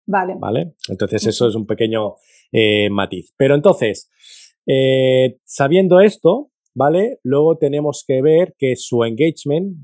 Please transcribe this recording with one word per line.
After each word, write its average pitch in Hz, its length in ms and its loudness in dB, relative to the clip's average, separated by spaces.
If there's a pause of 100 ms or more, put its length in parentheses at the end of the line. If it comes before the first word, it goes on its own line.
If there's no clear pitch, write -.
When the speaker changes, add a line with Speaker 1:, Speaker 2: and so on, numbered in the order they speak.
Speaker 1:
Vale. 190 320 -4
Speaker 2:
¿Vale? 151 360 -6 (160)
Entonces, 104 320 -4
Speaker 1:
Ujú. 107 80 -2
Speaker 2:
eso 120 180 0
es 107 80 -2
un 110 100 -6
pequeño, 110 500 -4 (360)
eh, 104 380 2
matiz. 95 480 -6
Pero 135 180 2
entonces, 147 540 0 (580)
eh, 131 800 2
sabiendo 175 560 2
esto, 214 480 2 (240)
¿vale? 170 500 0
Luego 151 340 2
tenemos 147 480 -4
que 131 160 -2
ver 160 360 2
que 131 180 -2
su 120 300 -2
engagement, 151 800 -4